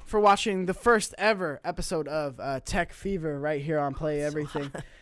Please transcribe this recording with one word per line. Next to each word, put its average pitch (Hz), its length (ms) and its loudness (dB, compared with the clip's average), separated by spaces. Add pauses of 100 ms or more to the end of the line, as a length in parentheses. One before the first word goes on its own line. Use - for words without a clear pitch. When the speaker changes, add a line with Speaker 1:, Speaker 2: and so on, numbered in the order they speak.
Speaker 1:
for 220 140 0
watching 196 480 4
the 185 80 0
first - 420 4
ever 185 480 0
episode 165 420 -2
of, 143 320 -4
uh, 131 240 -4
Tech 175 300 -2
Fever 160 460 -4
right 147 240 0
here 156 160 0
on 143 160 0
Play 151 260 -2
Speaker 2:
So 147 60 0
Speaker 1:
Everything. 147 440 -4
Speaker 2:
hot. 135 120 -10 (180)